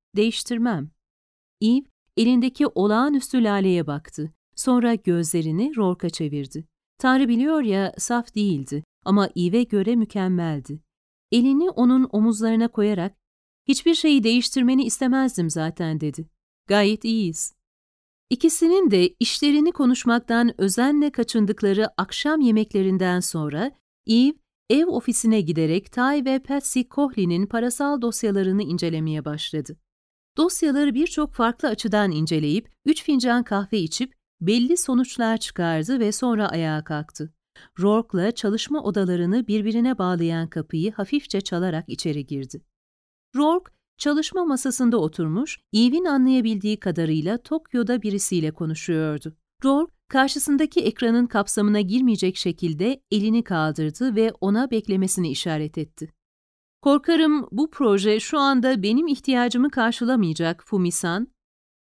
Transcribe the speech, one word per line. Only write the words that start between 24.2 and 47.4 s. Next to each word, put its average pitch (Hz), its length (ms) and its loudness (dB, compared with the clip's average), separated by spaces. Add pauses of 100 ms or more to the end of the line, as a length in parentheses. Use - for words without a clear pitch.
ev 294 160 4
ofisine 226 560 0
giderek 160 500 -2
Ty 247 100 -4
ve 269 380 0
Patsy 277 420 -4 (100)
Cohley'nin 196 560 0
parasal 247 540 -2
dosyalarını 202 640 0
incelemeye 156 600 -4
başladı. 151 520 -8 (600)
Dosyaları 294 560 0
birçok 302 400 -4
farklı 240 340 -2
açıdan 208 440 0
inceleyip 156 580 -2 (160)
üç 311 180 0
fincan 247 400 0
kahve 202 360 -2
içip 185 340 -6 (280)
belli 240 360 2
sonuçlar 240 600 0
çıkardı 170 640 -2
ve 220 120 0
sonra 214 380 0
ayağa 156 340 -2
kalktı. 151 500 -8 (460)
Rourke'la 208 520 0
çalışma 220 520 -4
odalarını 185 640 0
birbirine 220 500 0
bağlayan 165 520 -2
kapıyı 165 420 -4
hafifçe 196 500 -4
çalarak 170 460 -4
içeri 147 380 -6
girdi. 135 360 -10 (760)
Rourke, 320 360 0 (260)
çalışma 311 480 -2
masasında 254 520 0
oturmuş, 165 640 -4 (140)
Eve'in 247 320 2
anlayabildiği 233 720 0
kadarıyla 165 580 -2
Tokyo'da 240 640 -4